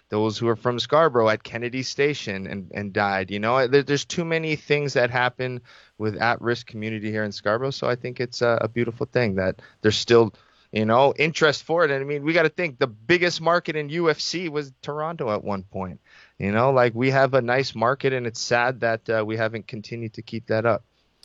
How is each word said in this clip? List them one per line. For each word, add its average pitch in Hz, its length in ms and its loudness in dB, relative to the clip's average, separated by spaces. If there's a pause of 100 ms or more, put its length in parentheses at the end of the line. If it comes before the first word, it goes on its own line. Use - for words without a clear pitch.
those 107 280 0
who 120 100 0
are 113 80 2
from 123 220 -2
Scarborough 120 520 4
at 110 140 0
Kennedy 120 380 -6
Station 120 640 -2
and, 92 260 -8
and 104 220 -8
died. 98 380 0
You 104 80 -4
know, 120 260 2
there, 139 160 4
there's 139 240 -2
too 170 200 -4
many 160 300 -2
things 147 380 -2
that 123 160 2
happen 123 520 -2 (360)
with 107 200 -4
at-risk 117 500 -2
community 110 420 -6
here 107 140 -2
in 104 80 -6
Scarborough. 120 400 -2
So - 160 -4
I 123 80 0
think 123 240 -10
it's 123 240 -4
a, 117 180 2
a 113 60 -2
beautiful 120 400 -4
thing 117 300 0
that 92 220 -2 (220)
there's 107 160 2
still 117 380 4 (360)
you 107 140 0
know, 123 320 6
interest 151 460 2
for 170 220 0
it. 143 60 2
And, 135 100 -2
I 139 40 -6
mean, 147 180 -6
we 160 100 0
gotta 165 160 4
think 151 300 -6
the 139 80 2
biggest 160 540 0
market 165 340 0
in 147 140 -6
U 165 200 2
F 151 100 0
C 170 300 -6
was 143 220 -6 (100)
Toronto 151 500 -6
at 101 120 -2
one 98 200 -4
point. 92 360 -10 (380)
You 98 140 -2
know, 120 200 4
like, 123 240 4
we 127 160 2
have 135 220 4
a 131 80 4
nice 123 340 -2
market, 131 380 0
and 123 120 -4
it's 117 140 -8
sad 120 420 0
that, 113 280 -2
uh, 110 160 0
we 110 120 -4
haven't 113 300 -4
continued 113 460 -10
to 117 80 -14
keep 113 260 -12
that 110 180 0
up. 113 180 2 (420)